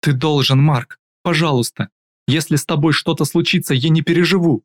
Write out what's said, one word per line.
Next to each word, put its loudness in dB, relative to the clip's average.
Ты 0
должен, 0
Марк. 0
Пожалуйста. -2
Если 0
с -2
тобой 0
что-то -2
случится, -2
я 0
не 4
переживу. 0